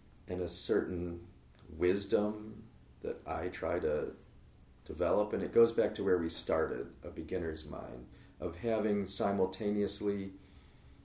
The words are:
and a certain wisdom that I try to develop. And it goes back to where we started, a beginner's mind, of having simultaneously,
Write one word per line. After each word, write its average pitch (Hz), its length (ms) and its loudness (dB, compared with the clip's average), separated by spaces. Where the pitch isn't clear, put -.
and 92 140 -4
a 87 60 -2
certain 87 800 -2
wisdom 104 880 2
that - 240 -4
I 80 220 -2
try 87 300 -2
to 76 340 0
develop. 87 480 0
And 95 100 0
it - 100 -4
goes 117 200 8
back 110 220 2
to 104 100 -2
where 92 140 6
we 82 100 0
started, 76 600 0
a - 60 -10
beginner's 82 560 -4
mind, 64 420 -10
of 82 200 -6
having 107 480 0
simultaneously, 101 1300 0